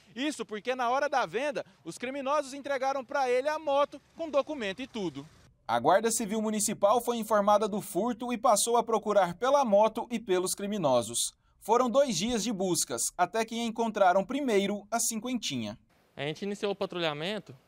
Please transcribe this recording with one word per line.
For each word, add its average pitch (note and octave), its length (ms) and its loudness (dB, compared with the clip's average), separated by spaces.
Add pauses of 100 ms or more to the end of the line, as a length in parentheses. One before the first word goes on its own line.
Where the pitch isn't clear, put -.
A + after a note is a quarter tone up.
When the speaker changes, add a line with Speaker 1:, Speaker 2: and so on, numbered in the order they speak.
(140)
Speaker 1:
Isso C4 320 -4
porque, G#3+ 300 -4
na B3 120 -2
hora C#4 200 2
da C#4 180 0
venda, G#3+ 400 -4 (180)
os E3 140 -12
criminosos C4+ 560 -4
entregaram C#4 500 -4
pra C#4 240 -2
ele B3+ 200 0
a D#4 100 0
moto C#4+ 420 0 (160)
com D#4+ 140 -8
documento C4 500 -2
e C4 60 -10
tudo. D#3 400 -6 (400)
A A#2 120 2
Guarda F#3 320 4
Civil A3 320 -2
Municipal G#3+ 580 2
foi A#3+ 160 -2
informada G#3 520 2
do G3 120 -4
furto G#3+ 520 -4
e A#3+ 40 0
passou A#3 400 2
a A#3 60 4
procurar G#3+ 520 2
pela C#4 300 4
moto G#3+ 460 2
e A#3 80 -2
pelos F#3 360 0
criminosos. C#3 760 0 (280)
Foram B3 280 2
dois B3+ 280 2
dias A3 260 0
de A#3+ 100 -2
buscas, F3 480 -2 (160)
até F3+ 280 0
que A3+ 140 -8
encontraram G#3+ 640 2
primeiro G#3 680 0
a A#3 80 -2
cinquentinha. A3 800 -4 (380)
Speaker 2:
A C#3 60 -8
gente D3 200 -6
iniciou G3+ 300 -4
o F#3+ 40 -10
patrulhamento E3+ 800 -4 (120)